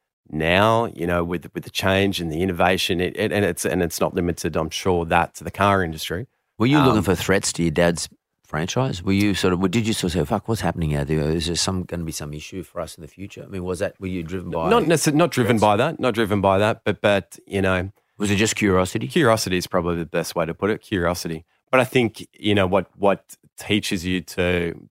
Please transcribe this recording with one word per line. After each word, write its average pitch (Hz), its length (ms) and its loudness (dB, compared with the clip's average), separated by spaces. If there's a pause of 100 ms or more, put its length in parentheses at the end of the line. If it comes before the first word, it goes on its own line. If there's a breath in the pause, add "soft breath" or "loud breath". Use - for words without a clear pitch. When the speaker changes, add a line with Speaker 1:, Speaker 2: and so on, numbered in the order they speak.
(300)
Speaker 1:
now, 98 580 2
you 85 200 -6
know, 87 160 0
with, 87 300 -6
with - 100 -8
the - 60 -18
change 95 500 0
and 85 100 -4
the 78 120 -2
innovation, 90 580 0
it, 90 160 -2
it, 101 160 -2
and 101 140 2
it's, 87 200 -2
and 87 160 0
it's 82 200 -2
not 80 120 0
limited, 87 440 -2
I'm 80 120 -2
sure, 87 360 0
that 85 300 0
to 78 100 -14
the 87 60 -10
car 98 300 2
industry. 82 460 -6 (300)
Speaker 2:
Were 110 100 2
you 147 100 4
Speaker 1:
Um, 139 100 4
Speaker 2:
looking 107 140 4
for 87 140 2
threats - 380 0
to 87 100 -2
your 82 80 2
dad's 87 360 2 (380)
franchise? 90 580 -4
Were 98 80 -2
you 101 240 2
sort 92 180 2
of, 90 180 2
did 113 140 2
you 113 60 0
sort 90 240 -2
of 87 60 0
say, 73 40 0
"Fuck, 104 220 -4
what's 110 140 -2
happening 82 340 -2
out 71 120 -2
there? 78 120 0
Is 78 280 -2
there 85 100 -4
some, 92 260 -2
gonna 85 220 -8
be 80 80 -8
some 73 200 -10
issue 78 300 -12
for - 160 -14
us 78 180 -10
in - 40 -20
the - 80 -16
future?" - 340 -16
I - 40 -20
mean, 92 180 -8
was 90 140 -4
that, 98 200 -4
were 95 80 -8
you 90 160 -6
driven 87 280 -8
by 82 180 0
Speaker 1:
Not 226 140 4
necess-, 156 300 2
not 160 180 4
driven 120 260 4
Speaker 2:
threats? 98 40 0
Speaker 1:
by 104 140 6
that, 139 240 0
not 123 140 0
driven 104 260 2
by 98 200 4
that, 107 260 0
but, 101 160 -2
but, 101 440 0
you 98 160 -2
know, 95 300 0 (260)
Speaker 2:
Was 101 140 0
it 104 60 2
just 107 180 2
curiosity? 95 520 2
Speaker 1:
Curiosity 113 500 2
is 90 100 -4
probably 87 300 0
the 85 80 -4
best 82 300 -4
way 85 100 0
to 82 80 -4
put 98 160 -4
it, - 120 -4
curiosity. 85 640 -4 (260)
But 127 120 4
I - 20 4
think, 120 500 0
you 104 220 0
know, 98 100 4
what, 90 300 0
what 98 400 0 (220)
teaches 101 480 -2
you 92 160 -2
to 87 680 -2